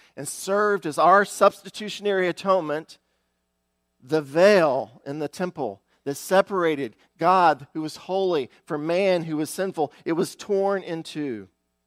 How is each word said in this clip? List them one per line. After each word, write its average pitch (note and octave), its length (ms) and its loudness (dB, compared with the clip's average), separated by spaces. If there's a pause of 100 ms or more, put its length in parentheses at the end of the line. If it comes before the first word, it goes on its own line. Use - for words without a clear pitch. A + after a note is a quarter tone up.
(160)
and C3+ 120 -10
served G3+ 560 -2
as D#3 140 -8
our F3+ 260 6
substitutionary G3 1040 0
atonement, E3 720 -2 (1080)
the D#3 140 0
veil C#3 840 2
in C#3+ 120 -8
the D3 100 -4
temple D3 520 -6 (240)
that C#3 120 -6
separated E3+ 800 0 (220)
God, E3 560 4
who D#3+ 80 -8
was D#3 160 -8
holy, F#3 540 -2 (160)
from D3+ 200 -6
man, F3+ 360 0
who D#3+ 160 -6
was D3+ 120 -4
sinful, F3 420 -4 (120)
it D#3+ 80 -2
was E3 220 -2
torn G3 480 -2
in E3 200 -4
two. B2 460 -8 (380)